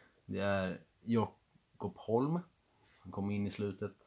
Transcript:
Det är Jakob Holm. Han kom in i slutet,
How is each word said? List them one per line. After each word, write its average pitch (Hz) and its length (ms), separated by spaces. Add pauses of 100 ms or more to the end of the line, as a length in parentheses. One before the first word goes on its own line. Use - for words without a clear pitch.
(260)
Det 98 140
är 98 400 (240)
Jakob - 920
Holm. 139 420 (600)
Han 92 120
kom 101 200
in 101 160
i 98 40
slutet, 101 440 (120)